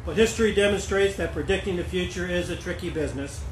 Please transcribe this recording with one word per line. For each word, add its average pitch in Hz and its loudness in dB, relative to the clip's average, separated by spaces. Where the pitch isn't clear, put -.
But 165 -4
history 220 4
demonstrates 196 2
that 165 -2
predicting 185 0
the 170 -2
future 180 -2
is 175 -2
a 170 -4
tricky - -6
business. 139 -4